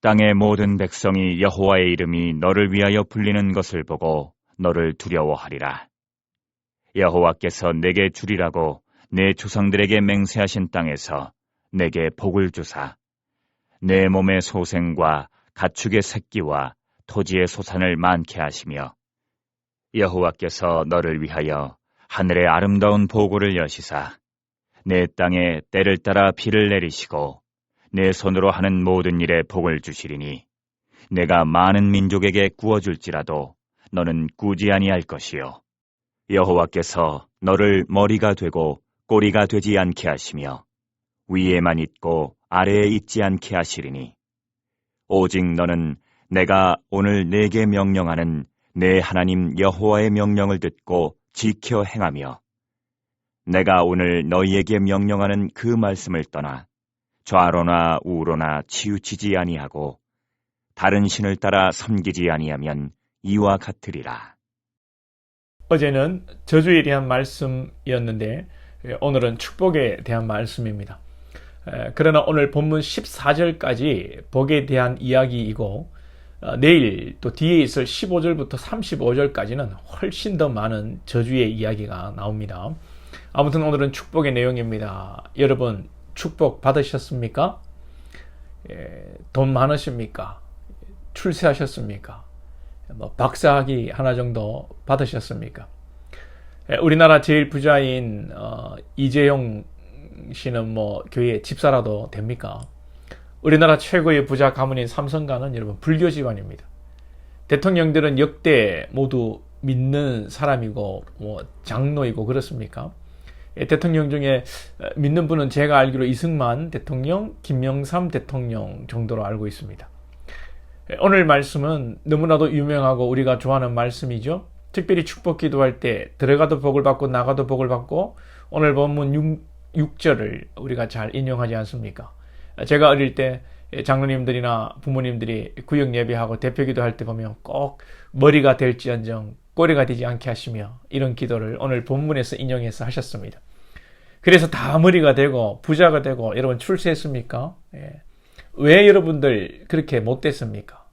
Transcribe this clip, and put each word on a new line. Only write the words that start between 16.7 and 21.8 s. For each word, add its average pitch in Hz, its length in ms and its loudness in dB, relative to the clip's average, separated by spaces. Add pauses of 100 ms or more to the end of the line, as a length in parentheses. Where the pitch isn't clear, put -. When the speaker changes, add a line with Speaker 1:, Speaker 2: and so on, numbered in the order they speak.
Speaker 1:
토지의 92 400 0
소산을 92 520 -2
많게 87 440 0
하시며, 71 540 -8 (1000)
여호와께서 87 920 0
너를 80 360 0
위하여 76 520 -6 (340)